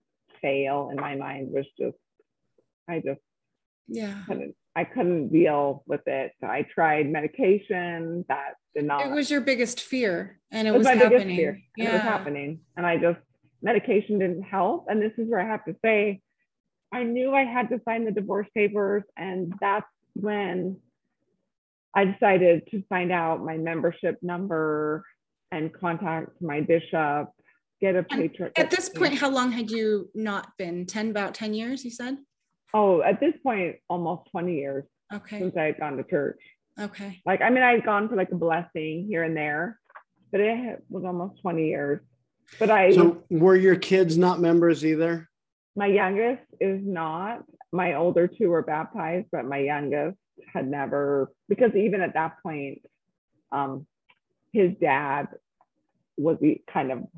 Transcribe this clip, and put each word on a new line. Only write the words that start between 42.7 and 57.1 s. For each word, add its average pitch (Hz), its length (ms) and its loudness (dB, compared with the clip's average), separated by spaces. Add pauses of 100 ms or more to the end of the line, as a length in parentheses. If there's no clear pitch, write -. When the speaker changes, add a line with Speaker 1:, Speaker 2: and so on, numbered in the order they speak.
Speaker 1:
I 190 220 8
Speaker 3:
So 170 380 6
were 180 260 8
your 185 200 6
kids 185 400 4
not 180 240 4
members 170 440 4
either? 160 440 0 (480)
Speaker 1:
My 202 100 -2
youngest 202 560 2 (180)
is 196 220 0
not. 180 600 -6 (280)
My 170 220 -2
older 170 320 2
two 180 220 -2
were 165 140 2
baptized, 160 680 -6
but 127 140 -6
my 139 140 -6
youngest 147 580 -2 (360)
had 131 160 -4
never, 143 640 -2 (160)
because 208 260 4
even 202 260 2
at 170 140 -2
that 160 280 -2
point, 143 400 -10 (680)
um, 135 340 -4 (640)
his 185 280 4
dad 143 480 0 (880)
was, 151 240 0
he 147 220 4 (100)
kind 135 200 -2
of 127 120 -8 (140)